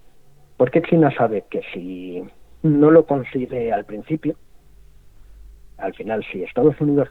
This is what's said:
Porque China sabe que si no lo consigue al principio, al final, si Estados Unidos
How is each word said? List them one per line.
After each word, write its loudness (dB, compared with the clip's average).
Porque 2
China 4
sabe -2
que -8
si -12
no 4
lo 8
consigue -4
al -4
principio, -6
al -8
final, -8
si -8
Estados 2
Unidos 2